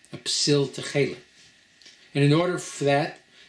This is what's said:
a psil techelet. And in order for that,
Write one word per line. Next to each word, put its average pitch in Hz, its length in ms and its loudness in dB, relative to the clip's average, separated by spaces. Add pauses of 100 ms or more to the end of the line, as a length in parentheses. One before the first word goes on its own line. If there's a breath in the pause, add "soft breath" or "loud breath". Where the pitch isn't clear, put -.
(140)
a - 40 -14
psil 143 500 0
techelet. - 500 -4 (960 loud breath)
And 143 100 2
in 143 100 6
order 175 240 2
for - 280 -8
that, 143 340 0 (300 soft breath)